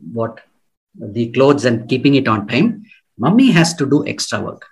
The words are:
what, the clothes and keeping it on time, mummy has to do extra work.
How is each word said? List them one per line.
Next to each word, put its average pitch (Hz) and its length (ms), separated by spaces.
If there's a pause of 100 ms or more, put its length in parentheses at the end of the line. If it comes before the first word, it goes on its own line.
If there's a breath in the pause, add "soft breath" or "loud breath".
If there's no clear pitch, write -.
(140)
what, 113 260 (560)
the 113 360
clothes 135 340
and 117 220
keeping 135 280
it 131 120
on 104 200
time, 180 360 (340 loud breath)
mummy 208 340
has 165 240
to 143 100
do 143 220
extra - 340
work. - 300